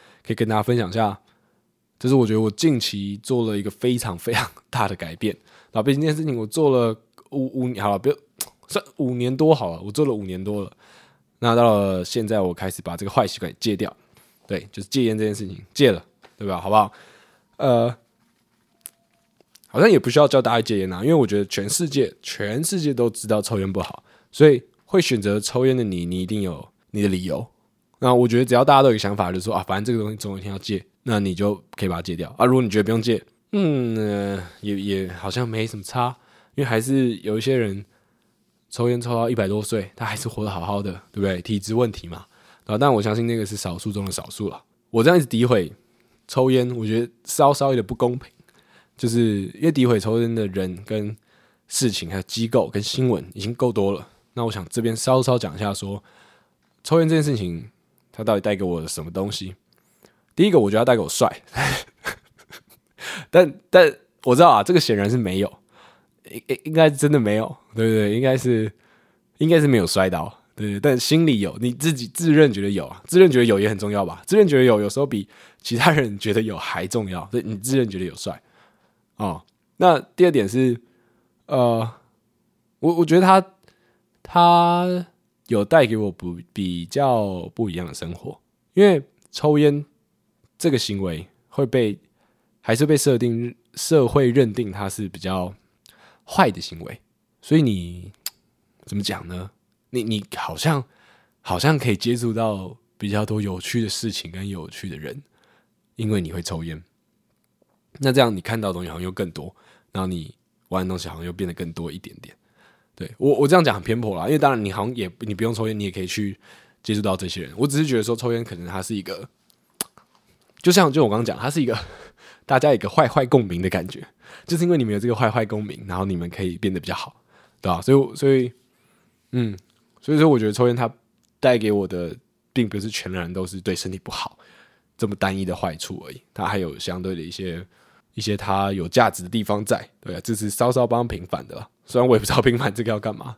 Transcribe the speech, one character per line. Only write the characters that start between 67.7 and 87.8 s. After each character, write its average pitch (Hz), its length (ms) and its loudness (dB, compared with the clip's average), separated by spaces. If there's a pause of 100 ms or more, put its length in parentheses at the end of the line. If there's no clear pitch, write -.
对 113 140 0
不 110 60 2
对？ 107 200 2
应 117 60 0
该 131 160 2
是， 113 340 0 (680)
应 156 100 2
该 165 120 6
是 147 60 4
没 131 100 6
有 95 100 4
帅 95 240 2
到， 82 320 -6 (120)
对， 101 260 -6
但 131 180 2
心 160 280 2
里 123 140 2
有， 92 200 -4
你 123 120 -2
自 156 200 -2
己 123 160 -6
自 170 240 0
认 147 200 8
觉 98 80 -4
得 101 100 -2
有 87 160 -4
啊， - 200 -18
自 175 120 4
认 185 120 10
觉 127 80 4
得 120 60 6
有 107 140 4
也 104 100 2
很 107 100 -2
重 104 120 -4
要 101 140 0
吧？ - 220 -10
自 196 100 2
认 208 100 8
觉 143 120 4
得 127 60 6
有， 113 160 6
有 104 80 -2
时 113 100 -4
候 143 80 0
比 117 220 -6 (320)
其 - 160 -6
他 165 140 4
人 123 280 0
觉 104 140 -2
得 110 80 4
有 107 160 -4
还 87 300 -6
重 104 220 -4
要， 90 220 -8
所 120 100 -2
以 - 40 -6
你 107 120 -6
自 123 200 -4
认 123 120 2
觉 95 100 -8
得 92 60 -4
有 80 100 -8
帅， - 280 -10 (760)
哦。 92 260 -6 (360)
那 175 200 6
第 - 260 2
二 180 60 6
点 120 180 2
是， 120 320 0 (640)
呃， 117 440 0 (920)
我， 170 160 2
我 170 80 2
觉 156 100 2
得 180 80 8
他， 190 240 6 (760)
他 175 840 4 (400)
有 104 180 0
带 147 220 6
给 110 100 -2
我 104 140 -2
不， 87 280 -12 (140)
比 90 340 -6
较 107 680 -2
不 110 160 -4
一 82 40 -8
样 87 120 -8